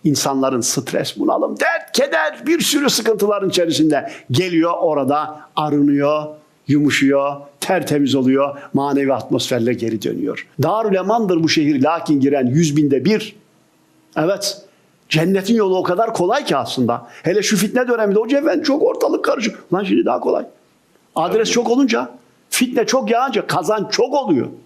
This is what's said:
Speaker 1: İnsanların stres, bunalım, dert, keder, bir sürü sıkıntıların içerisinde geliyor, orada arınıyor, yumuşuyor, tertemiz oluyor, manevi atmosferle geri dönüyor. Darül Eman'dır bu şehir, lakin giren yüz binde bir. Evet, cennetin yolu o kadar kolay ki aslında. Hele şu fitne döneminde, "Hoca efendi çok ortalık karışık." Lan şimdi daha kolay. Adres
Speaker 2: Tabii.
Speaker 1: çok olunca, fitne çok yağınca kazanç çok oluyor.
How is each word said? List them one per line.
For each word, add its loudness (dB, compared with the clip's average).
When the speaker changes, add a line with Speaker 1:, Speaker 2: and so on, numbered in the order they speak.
Speaker 1:
İnsanların 0
stres, -4
bunalım, -2
dert, -2
keder, -2
bir 2
sürü 0
sıkıntıların 0
içerisinde 0
geliyor, 2
orada 0
arınıyor, 2
yumuşuyor, 2
tertemiz 0
oluyor, 2
manevi 0
atmosferle -2
geri -4
dönüyor. -6
Darül 0
Eman'dır 0
bu 2
şehir, 2
lakin 0
giren 2
yüz 2
binde 2
bir. 0
Evet, -2
cennetin 2
yolu 2
o 0
kadar 0
kolay 0
ki -2
aslında. -2
Hele 0
şu 0
fitne 0
döneminde, 2
"Hoca 2
efendi 0
çok 2
ortalık 0
karışık." -4
Lan 0
şimdi 2
daha 0
kolay. -2
Adres 0
Speaker 2:
Tabii. -2
Speaker 1:
çok 0
olunca, 0
fitne 0
çok 0
yağınca 0
kazanç -2
çok 0
oluyor. 0